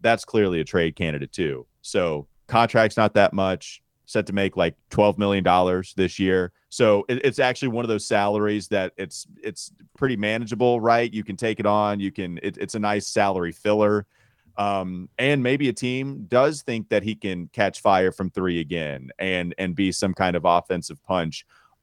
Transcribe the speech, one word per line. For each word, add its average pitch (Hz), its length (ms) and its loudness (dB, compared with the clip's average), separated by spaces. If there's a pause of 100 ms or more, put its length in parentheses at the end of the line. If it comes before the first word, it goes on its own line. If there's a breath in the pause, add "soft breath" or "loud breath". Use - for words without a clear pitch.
That's 113 240 2
clearly 95 360 2
a 78 40 -2
trade 82 320 0
candidate 73 360 -4
too. 69 340 -4 (160)
So 80 440 -2 (220)
contract's 113 480 2
not 110 180 2
that 101 180 6
much, 95 500 -4 (240)
set 107 200 -2
to - 60 -8
make, 98 240 0
like, 85 180 2 (140)
twelve 104 280 4
million 101 280 0
dollars 90 520 2
this 92 220 0
year. 92 340 0 (200)
So 104 360 4
it, 127 160 -2
it's 131 160 0
actually 127 280 0
one 117 160 -4
of 113 40 -2
those 107 180 -4
salaries 104 600 0
that 95 280 -2
it's, - 300 -12 (160)
it's - 300 -12 (240)
pretty 131 200 -2
manageable, 113 640 0
right? 117 320 4
You 107 120 -6
can 98 120 -8
take 110 220 -2
it 104 80 -2
on. 104 320 2
You 98 140 -6
can, 87 320 -8
it, 92 140 -6
it's 98 180 -8
a - 20 -6
nice 104 300 -2
salary 95 420 0
filler. 104 560 2 (500)
Um, 92 520 -4 (100)
and 139 240 2
maybe 135 260 0
a 120 40 0
team 131 560 -6
does 143 340 2
think 113 280 -6
that 104 120 2
he 107 140 -4
can 90 320 -6
catch 98 320 -2
fire 92 320 4
from 92 180 -6
three 90 300 -2
again 73 580 -6
and, 90 400 -2
and 90 160 -4
be 95 160 0
some 92 240 -2
kind 90 220 0
of 82 80 -2
offensive 87 580 0
punch 85 420 -4 (380 soft breath)